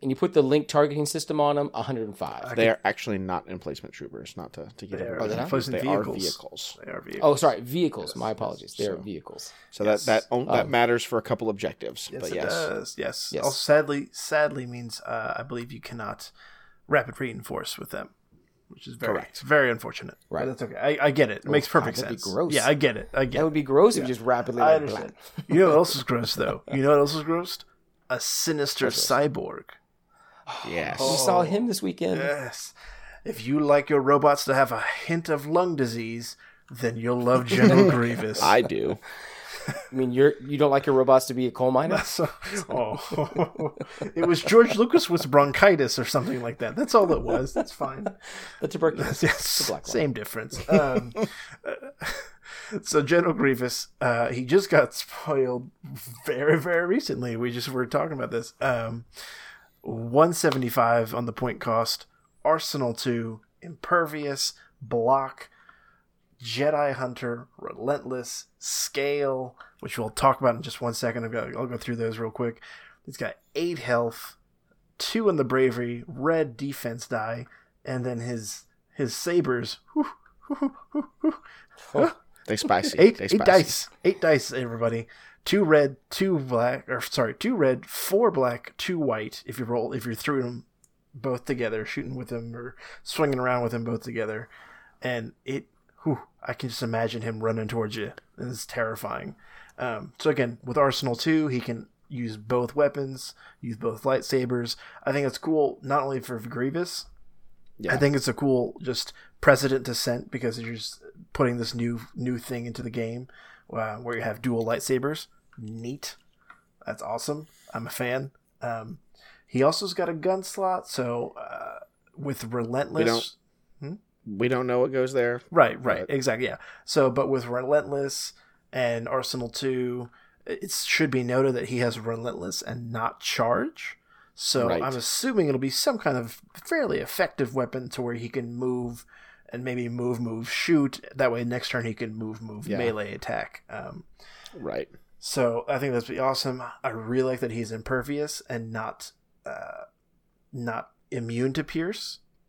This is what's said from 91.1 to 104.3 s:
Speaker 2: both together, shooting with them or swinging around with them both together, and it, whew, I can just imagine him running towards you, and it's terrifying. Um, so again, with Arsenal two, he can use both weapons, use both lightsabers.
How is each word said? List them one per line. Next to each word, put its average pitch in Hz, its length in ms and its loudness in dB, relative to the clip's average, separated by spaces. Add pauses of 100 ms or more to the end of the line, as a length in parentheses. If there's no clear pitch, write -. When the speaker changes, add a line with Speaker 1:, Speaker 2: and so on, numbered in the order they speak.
Speaker 2:
both 123 320 -4
together, 113 400 -2
shooting - 300 -6
with 123 140 -10
them 117 260 -8
or 120 220 -12 (260)
swinging 143 380 0
around 123 240 2
with 117 80 0
them 117 100 -4
both 117 220 -4
together, 110 440 -6 (540)
and 120 300 -6 (120)
it, 135 220 -6 (380)
whew, 139 160 0 (260)
I - 60 -6
can 127 160 -8
just - 160 -8
imagine 117 380 -2
him 110 200 -6
running 113 260 0
towards 110 280 -2
you, 107 160 -6 (240)
and 123 140 -8
it's 113 160 -10
terrifying. - 680 -6 (420)
Um, 117 440 -6
so 156 100 2
again, 123 320 0
with 123 160 -4
Arsenal 135 380 2
two, 156 320 2
he 127 120 0
can 113 280 -8 (200)
use 120 280 -8
both 120 400 -2
weapons, 139 580 0 (260)
use 117 160 -6
both 110 280 -4
lightsabers. 127 720 0 (280)